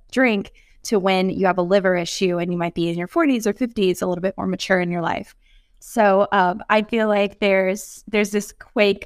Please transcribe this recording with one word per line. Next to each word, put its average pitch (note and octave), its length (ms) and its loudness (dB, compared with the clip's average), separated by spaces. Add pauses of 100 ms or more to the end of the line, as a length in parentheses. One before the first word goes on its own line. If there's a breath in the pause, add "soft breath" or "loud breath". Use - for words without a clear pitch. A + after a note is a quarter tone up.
(120)
drink A#3 420 0 (300 soft breath)
to A3 140 0
when F#3+ 320 2
you F3+ 160 -2
have F#3 120 2
a F3+ 60 0
liver F#3 320 2
issue F3 420 -2
and F3 140 -4
you F3 60 -2
might E3+ 160 -4
be E3+ 160 -2
in E3+ 80 -4
your F3 100 -6
forties C4+ 380 0
or G3+ 80 0
fifties, G3+ 480 -2
a F#3+ 60 -4
little F3 140 -4
bit F#3+ 160 -4
more F#3+ 100 -4
mature F#3 320 0
in F3 120 -2
your F3 100 -4
life. E3+ 340 -6 (440)
So, G3+ 520 2
um, F#3+ 380 0
I G#3+ 120 4
feel A3 260 -2
like G3+ 320 0
there's, F#3+ 680 0
there's G#3 240 0
this G#3 200 -4
quake - 540 0